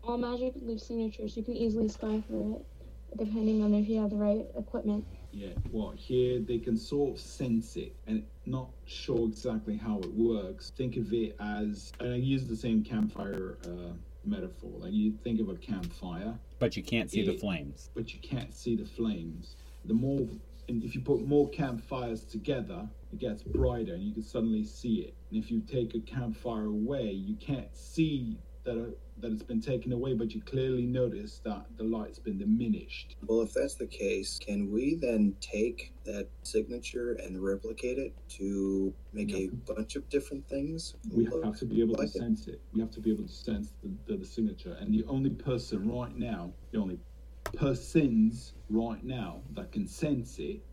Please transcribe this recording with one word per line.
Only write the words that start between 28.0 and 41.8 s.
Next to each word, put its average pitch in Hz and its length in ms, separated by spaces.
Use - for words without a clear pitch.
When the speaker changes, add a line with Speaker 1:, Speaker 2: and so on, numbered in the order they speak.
Speaker 2:
that, 120 140
uh, 117 120
that 113 140
it's 107 100
been 113 180
taken 127 300
away, 127 220
but 113 200
you 110 80
clearly 131 440
notice 120 580
that 104 220
the 110 60
light's 110 360
been 98 180
diminished. 107 800
Speaker 4:
Well, 113 160
if 107 120
that's 139 220
the 117 120
case, 98 520
can 101 320
we 135 240
then 110 460
take - 500
that 104 220
signature 120 720
and 95 280
replicate 110 560
it 139 160
to 98 560
make 104 220
a 95 100
Speaker 2:
Yep. 95 80
Speaker 4:
bunch - 220
of 143 120
different 139 380
things 151 480
Speaker 2:
We 117 140
Speaker 4:
look 160 160
Speaker 2:
have 214 160
to 123 60
be 110 160